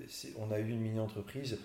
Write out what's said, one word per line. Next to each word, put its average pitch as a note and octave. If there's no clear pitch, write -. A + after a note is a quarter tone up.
c'est, -
on A2
a G#2+
eu A2
une A#2
mini-entreprise, A2